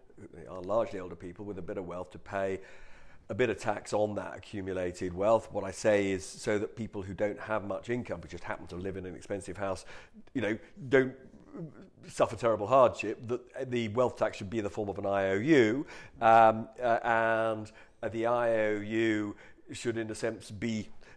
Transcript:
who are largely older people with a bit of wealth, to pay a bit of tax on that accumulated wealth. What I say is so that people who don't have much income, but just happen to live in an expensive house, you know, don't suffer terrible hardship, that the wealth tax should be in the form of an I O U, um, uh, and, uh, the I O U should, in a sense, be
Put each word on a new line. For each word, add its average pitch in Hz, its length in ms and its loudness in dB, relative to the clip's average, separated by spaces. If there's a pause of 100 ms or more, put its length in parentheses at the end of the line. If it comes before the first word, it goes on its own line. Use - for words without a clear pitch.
(200)
who 80 320 -16
are 92 100 -10
largely 101 380 0
older 87 160 -10
people 90 300 -14
with 98 120 -8
a 92 40 -8
bit 101 160 -6
of 92 80 -8
wealth, 87 240 -10
to - 80 -16
pay 98 420 -4 (680)
a 113 60 -6
bit 117 160 2
of 98 80 -2
tax 104 340 -4
on 107 220 2
that 90 220 -6
accumulated 92 760 -6
wealth. 104 380 2
What 98 140 -4
I 98 80 -6
say 101 400 4
is 90 120 -2
so - 340 -2
that 107 180 -4
people 107 260 -8
who 95 120 -8
don't 101 260 -2
have 107 260 -2
much 95 240 -6
income, 117 300 -4
but 82 100 -16
just 87 140 -10
happen 101 240 -8
to 87 80 -10
live 95 200 -6
in 92 80 -8
an 92 120 -10
expensive 95 400 -8
house, 98 280 -4 (480)
you 123 100 -2
know, 107 140 0 (320)
don't 131 240 6 (920)
suffer 113 300 0
terrible 107 320 0
hardship, 117 580 4
that 123 440 -6
the 117 180 0
wealth 113 280 2
tax 110 220 0
should 98 120 -8
be 113 80 -2
in 104 60 -2
the 101 60 -2
form 104 180 -4
of 95 100 -4
an 101 80 -4
I 98 240 2
O 95 40 2
U, 123 520 6 (340)
um, 113 480 8 (120)
uh, 120 220 2
and, 113 720 2 (300)
uh, 113 80 -4
the 113 160 -2
I 117 400 2
O 107 40 2 (100)
U 107 540 0 (380)
should, 120 260 -4
in 113 120 -4
a 110 40 -6
sense, 110 380 -6
be 107 360 -2 (280)